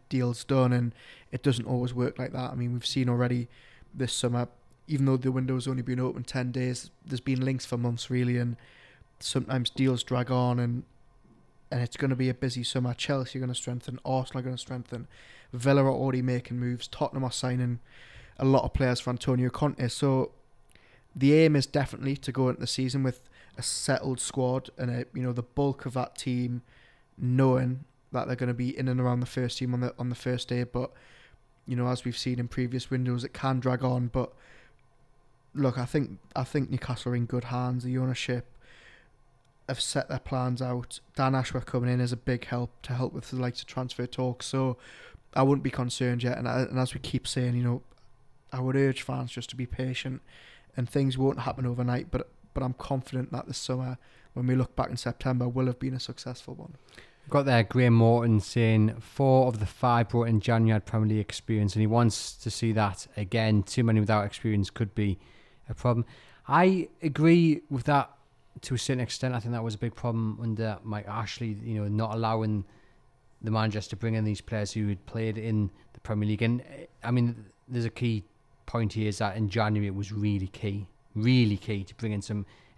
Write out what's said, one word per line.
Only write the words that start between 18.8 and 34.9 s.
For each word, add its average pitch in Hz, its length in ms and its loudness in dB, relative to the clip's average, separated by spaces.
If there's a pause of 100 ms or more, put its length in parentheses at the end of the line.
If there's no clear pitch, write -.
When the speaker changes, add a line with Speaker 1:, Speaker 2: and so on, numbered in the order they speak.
Speaker 1:
for 123 120 -4
Antonio 127 380 0
Conte. 135 380 -2
So 131 440 0 (840)
the 139 180 6
aim 156 220 8
is 135 100 4
definitely 139 520 -2
to - 160 -8
go 127 160 2
into - 100 -2
the 123 80 -6
season 131 360 -2
with 131 180 -2 (360)
a - 60 -8
settled - 560 -2
squad 127 580 -2
and 123 140 -4
a, 123 220 -4
you 131 100 -6
know, 123 80 -2
the 120 120 -4
bulk 139 420 -2
of 127 80 -8
that 131 240 -4
team 123 460 -2 (540)
knowing 127 680 4 (260)
that - 160 -2
they're 123 80 -4
gonna 123 180 -2
be 123 240 -4
in 131 120 -2
and 127 100 2
around 123 220 2
the 127 60 -2
first 123 320 -4
team 123 140 -2
on 123 60 -2
the, 123 180 -2
on 123 120 -4
the 120 60 -4
first 123 340 -4
day. 123 140 0
But, 123 280 -4 (720)
you 127 120 -4
know, 123 100 0
as 127 160 -2
we've 120 140 -6
seen 123 220 -2
in 120 100 -4
previous 123 400 -4
windows, 123 340 0
it 127 80 -8
can 131 300 -2
drag 123 220 0
on. 123 240 2
But 123 260 -2 (1200)